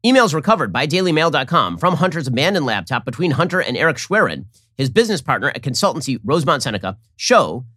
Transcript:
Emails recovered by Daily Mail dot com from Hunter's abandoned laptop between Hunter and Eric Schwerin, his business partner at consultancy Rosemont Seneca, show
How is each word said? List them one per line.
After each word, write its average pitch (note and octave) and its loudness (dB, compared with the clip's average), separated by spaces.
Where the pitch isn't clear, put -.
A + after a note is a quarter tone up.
Emails A#3+ 4
recovered D#3 0
by B2+ 0
Daily F3+ 0
Mail D#3+ 4
dot C3+ 0
com G#2 0
from F3 0
Hunter's E3 0
abandoned D3 0
laptop A2+ -4
between D#3 -2
Hunter F3 0
and B2 -4
Eric D#3+ 0
Schwerin, A#2 -2
his C3+ 0
business G#3 2
partner C3+ -2
at C3+ -10
consultancy C#3 -2
Rosemont C#3+ 0
Seneca, G2 -6
show A#2+ 2